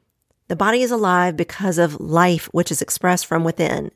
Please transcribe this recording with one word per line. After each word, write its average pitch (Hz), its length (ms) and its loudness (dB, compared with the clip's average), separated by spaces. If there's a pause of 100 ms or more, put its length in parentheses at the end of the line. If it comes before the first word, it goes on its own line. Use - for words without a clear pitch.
(480)
The 175 80 -6
body 220 240 2
is 247 100 0
alive 180 460 2
because 180 400 -4
of 160 240 2
life, 170 520 2
which 175 180 0
is 156 100 -4
expressed - 460 -2
from 165 180 0
within 151 520 -2